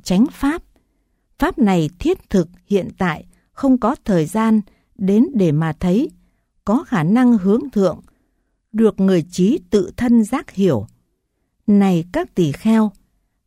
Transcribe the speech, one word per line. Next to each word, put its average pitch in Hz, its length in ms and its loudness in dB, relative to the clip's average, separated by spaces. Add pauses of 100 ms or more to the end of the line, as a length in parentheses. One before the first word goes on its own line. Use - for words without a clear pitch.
chánh 185 280 2
pháp. 294 320 -6 (760)
Pháp 247 200 -2
này 185 300 0 (100)
thiết 359 300 -4
thực 180 200 0 (160)
hiện 185 320 -4
tại, 175 280 -4 (260)
không 262 260 0
có 247 180 -2 (100)
thời 170 200 0
gian 220 360 0 (340)
đến 208 380 2
để 185 180 0
mà 160 280 -2
thấy, 190 300 0 (560)
có 247 180 -2
khả 175 200 -4
năng 240 340 2
hướng 208 320 0
thượng, 190 320 -2 (720)
được 220 280 0
người 190 320 2
trí 208 280 0 (100)
tự - 280 0
thân 240 260 2
giác 247 280 -8
hiểu. 156 360 -2 (800)
Này 196 440 2
các 330 240 -6
tỷ 160 160 0
kheo, 220 400 0 (560)